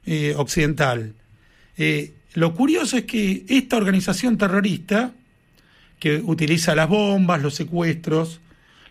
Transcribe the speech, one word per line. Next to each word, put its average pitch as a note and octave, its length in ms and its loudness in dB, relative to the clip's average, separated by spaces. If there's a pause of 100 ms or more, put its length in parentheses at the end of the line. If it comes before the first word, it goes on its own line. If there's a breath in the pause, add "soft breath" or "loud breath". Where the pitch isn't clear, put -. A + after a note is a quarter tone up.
eh, D3+ 320 -2
occidental. C#3 760 0 (640 soft breath)
Eh, D3+ 360 -2 (200)
lo E3 220 2
curioso D4 420 0
es A3+ 80 0
que G3+ 420 -2
esta B3+ 300 2
organización G3 600 0
terrorista, G3+ 720 0 (880 soft breath)
que D3+ 240 0
utiliza D#3+ 520 0
las D#3 140 2
bombas, G3 520 2
los D3 140 -2
secuestros, E3 840 -2 (520 soft breath)